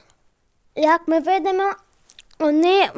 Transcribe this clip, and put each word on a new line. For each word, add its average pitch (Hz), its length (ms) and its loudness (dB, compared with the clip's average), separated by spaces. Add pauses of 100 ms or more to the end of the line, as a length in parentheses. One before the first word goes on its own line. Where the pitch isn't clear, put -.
(760)
Як 311 320 0
ми 320 120 0
видимо, 381 540 -2 (680)
вони 320 580 2